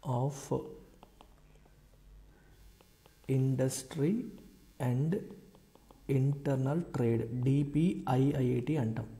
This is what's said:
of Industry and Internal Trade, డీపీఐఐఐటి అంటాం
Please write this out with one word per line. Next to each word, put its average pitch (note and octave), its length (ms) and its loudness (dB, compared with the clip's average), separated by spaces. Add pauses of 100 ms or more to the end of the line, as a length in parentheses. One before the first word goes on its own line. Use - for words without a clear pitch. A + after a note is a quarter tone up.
(160)
of C#3 200 -2 (3000)
Industry C3+ 760 0 (800)
and C3+ 200 2 (1080)
Internal C#3 600 2 (180)
Trade, A#2 260 2 (240)
డీపీఐఐఐటి C#3 1400 2
అంటాం A2+ 260 -2 (120)